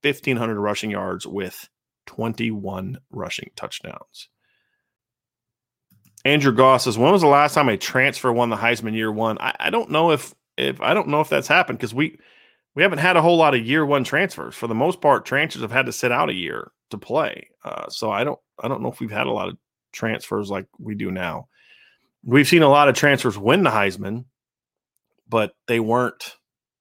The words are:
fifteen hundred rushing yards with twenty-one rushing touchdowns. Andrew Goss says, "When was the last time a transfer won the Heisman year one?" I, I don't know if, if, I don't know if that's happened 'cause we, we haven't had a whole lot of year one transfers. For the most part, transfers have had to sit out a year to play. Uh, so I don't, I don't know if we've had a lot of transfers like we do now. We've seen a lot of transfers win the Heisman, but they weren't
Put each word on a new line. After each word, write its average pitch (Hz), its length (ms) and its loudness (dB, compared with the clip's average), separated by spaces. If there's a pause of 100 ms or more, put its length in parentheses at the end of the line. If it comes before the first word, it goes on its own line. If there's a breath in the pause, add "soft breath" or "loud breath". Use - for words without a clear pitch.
fifteen 139 320 -2
hundred 113 240 -4
rushing 104 320 -4
yards 95 340 -6
with - 440 -10 (360)
twenty-one 110 920 -6 (100)
rushing - 460 -12
touchdowns. - 720 -16 (2000)
Andrew 139 260 4
Goss 131 320 6
says, 113 140 0
"When 139 160 6
was 190 80 4
the 151 80 6
last 143 240 6
time 139 160 4
a 101 80 2
transfer 131 560 0
won 120 160 2
the 110 80 -2
Heisman 113 360 -2
year 110 160 -2
one?" 110 300 -2
I, - 180 -4
I - 120 -2
don't 226 200 -2
know 160 220 4
if, - 240 -2 (220)
if, 135 240 -4
I - 120 2
don't 180 140 0
know 147 140 2
if 151 80 -2
that's 139 180 0
happened 147 320 -2
'cause 113 140 -8
we, 147 260 -4 (560 soft breath)
we 147 80 0
haven't 175 160 0
had 175 160 2
a 165 60 4
whole 170 160 4
lot 151 180 4
of 113 100 -2
year 143 200 0
one 143 180 0
transfers. 151 500 -6
For - 140 -8
the 113 80 -4
most 165 240 -2
part, 143 240 2
transfers 135 380 -4
have 110 100 -6
had 131 140 2
to 120 80 -6
sit 123 180 0
out 143 180 0
a 113 40 -4
year 90 380 -8 (180)
to 107 80 -10
play. - 500 -4 (160)
Uh, - 240 -10
so 110 240 -6
I 107 140 0
don't, 147 140 -6 (220)
I 113 60 -4
don't 131 140 -6
know 123 100 -6
if - 80 -12
we've 113 100 -8
had 127 180 -2
a 123 40 -2
lot 98 160 -4
of 90 100 -12 (360)
transfers 104 560 -6
like 98 180 -8 (100)
we 107 160 -10
do 101 160 -6
now. 90 380 -6 (800 soft breath)
We've 135 240 4
seen 170 140 6
a 143 60 8
lot 143 200 6
of 123 60 4
transfers 131 420 2
win 135 260 2
the 143 60 4
Heisman, 101 560 -2 (1040)
but 110 240 0 (140)
they 117 120 0
weren't 117 560 -2 (460)